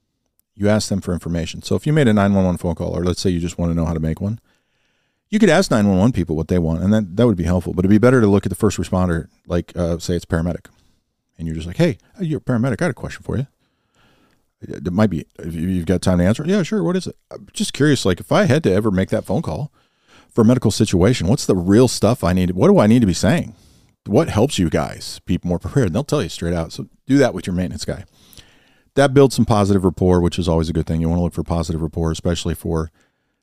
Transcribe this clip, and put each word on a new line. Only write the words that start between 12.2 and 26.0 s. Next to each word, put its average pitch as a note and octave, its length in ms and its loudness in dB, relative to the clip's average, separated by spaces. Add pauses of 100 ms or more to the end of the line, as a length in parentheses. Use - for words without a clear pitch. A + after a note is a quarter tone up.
you're D#3 180 -4
a - 20 -16
paramedic. B2 340 -2
I - 20 -4
got E3+ 160 -2
a - 20 -10
question - 300 -14
for E2 120 -6
you." B2+ 120 -6 (1120)
It - 320 -10
might G#2+ 160 2
be, E2 160 -6 (140)
if E2 160 -10
you, E2 140 -4
you've F2+ 180 -2
got F2+ 160 0
time F2+ 160 2
to F2 60 4
answer. A2 200 0
"Yeah, F#3 200 0
sure. G3+ 180 -4
What F3 140 -2
is F#3 100 -6
it?" - 100 -12 (140)
I'm - 220 -18
just - 200 -6
curious, D3 320 2
like, F#2 140 0
if - 140 -8
I F#3 140 2
had D#3 180 2
to F#2+ 80 2
ever G#2+ 180 0
make F#2+ 200 0
that G#2 140 -2
phone B2 180 -4
call E2 280 -8 (580)
for - 120 0
a A2 40 6
medical A#2+ 280 4
situation, G2 560 0
what's A#2+ 180 0
the A#2+ 80 2
real G2 320 4
stuff - 380 0
I E2+ 80 2
need? F#2 200 0
What G2 140 0
do G3 140 6
I G#2+ 80 4
need A#2 120 6
to A2 60 4
be F2 80 2
saying? - 400 -2 (520)
What B2 220 2
helps G#2 300 0
you F2 100 2
guys D2 580 -6
be F#2 180 -2
more F2 160 -2
prepared? B2 260 -2
And D#2+ 80 -4
they'll - 80 -2